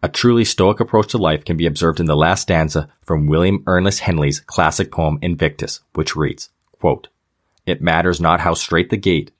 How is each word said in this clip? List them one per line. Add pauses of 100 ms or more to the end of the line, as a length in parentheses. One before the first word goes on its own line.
A
truly
Stoic
approach
to
life
can
be
observed
in
the
last
stanza (140)
from
William
Ernest
Henley's
classic
poem
Invictus, (140)
which
reads, (300)
quote, (580)
"It
matters
not
how
straight
the
gate